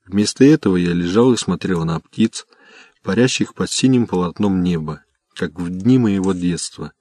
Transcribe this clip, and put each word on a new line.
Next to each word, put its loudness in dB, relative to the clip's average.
Вместо 0
этого 4
я 0
лежал 2
и 0
смотрел -4
на -4
птиц, -4
парящих 0
под -6
синим 2
полотном -2
неба, -4
как -8
в -6
дни 2
моего 0
детства, -6